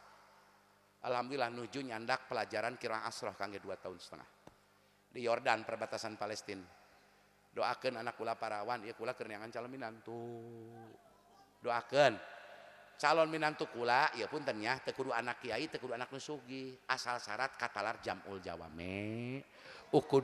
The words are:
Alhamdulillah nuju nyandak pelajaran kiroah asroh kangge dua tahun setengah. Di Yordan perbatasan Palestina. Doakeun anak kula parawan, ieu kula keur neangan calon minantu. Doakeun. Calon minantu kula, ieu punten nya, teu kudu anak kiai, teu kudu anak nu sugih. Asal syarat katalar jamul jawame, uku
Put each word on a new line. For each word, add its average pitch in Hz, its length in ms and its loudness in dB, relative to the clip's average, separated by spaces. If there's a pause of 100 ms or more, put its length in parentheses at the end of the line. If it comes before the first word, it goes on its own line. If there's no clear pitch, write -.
(1080)
Alhamdulillah 123 480 0
nuju 123 320 -4
nyandak 117 400 0
pelajaran 110 480 0
kiroah 110 320 -2
asroh 110 320 -4
kangge 98 240 -4
dua 95 160 -6
tahun 92 240 -10
setengah. - 240 -14 (800)
Di 123 160 -8
Yordan 117 400 4
perbatasan 110 560 -4
Palestina. 101 640 -6 (720)
Doakeun 123 480 0
anak 117 160 -4
kula 113 240 0
parawan, 110 400 -2
ieu 110 160 -8
kula 117 160 -2
keur 117 160 -8
neangan 110 240 -8
calon 120 160 -6
minantu. 117 720 -8 (1200)
Doakeun. 120 560 6 (800)
Calon 156 320 8
minantu 156 400 2
kula, 120 480 6
ieu 110 80 2
punten 135 320 0
nya, 117 240 0
teu - 160 -4
kudu 131 160 0
anak 120 320 0
kiai, 123 240 -2
teu - 80 -6
kudu 123 160 -6
anak 123 160 -4
nu 135 80 -8
sugih. 131 560 -8 (160)
Asal 123 320 0
syarat 110 400 -4
katalar 107 400 -2
jamul 95 400 -4
jawame, 92 1040 -4 (480)
uku 143 320 6